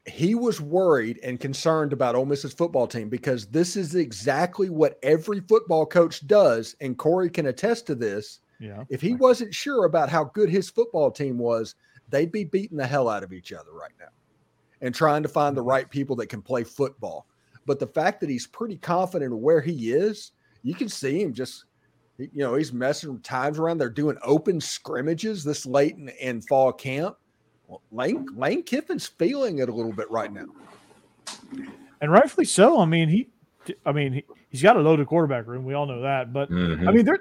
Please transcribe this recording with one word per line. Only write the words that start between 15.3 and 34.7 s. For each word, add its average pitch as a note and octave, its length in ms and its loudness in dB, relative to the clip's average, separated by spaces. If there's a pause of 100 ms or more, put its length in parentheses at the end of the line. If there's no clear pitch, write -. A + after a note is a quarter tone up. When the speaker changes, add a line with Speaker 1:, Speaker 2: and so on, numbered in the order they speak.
Speaker 1:
the C3 60 -2
Speaker 2:
Mm-hmm. B2 80 -2
Speaker 1:
right C3 200 0
people C#3 260 -4
that A#2 120 -6
can A2 120 -10
play A#2+ 220 -4
football. A2 640 -8 (400)
But C#3 140 -2
the C3 60 -4
fact E3 340 -2
that D#3 100 -6
he's B2 160 -6
pretty A3 300 -10
confident F3 560 -2
of A2+ 80 -6
where D3+ 200 4
he C3 300 -4
is, G3 420 0 (300)
you G#3 120 -4
can A3+ 140 -6
see C#3+ 320 -4
him F3 120 -2
just, B2 320 -10 (540)
you C#3 160 -12
know, C3+ 200 -2
he's C#3 180 -2
messing C3 480 -4
times C#3 380 -4
around. E3 200 0
They're C3 120 -2
doing C#3+ 320 -2
open D#3+ 380 2
scrimmages E3 840 -6
this C#3 240 -6
late C#3+ 300 2
in, C#3+ 140 -18 (100)
in B2 220 -6
fall C3+ 300 4
camp. C#3+ 440 -6 (520)
Well, F2+ 220 -20
Lane, D3+ 460 -4
Lane E3 260 0
Kiffin's D4+ 440 -4
feeling A3+ 520 -2
it B2+ 100 0
a A#2+ 40 -4
little A2+ 200 -4
bit G#2 180 -8
right G#2+ 220 -2
now. F#2+ 140 -14 (1500)
Speaker 2:
And D3+ 120 0
rightfully C#4 320 6
so. B3+ 340 6
I G3 60 6
mean, D#3+ 240 2
he, G3 200 2 (560)
I D3 80 0
mean, C#3+ 200 0
he, C#3 120 -6 (260)
he's B2+ 120 -8
got A3 140 8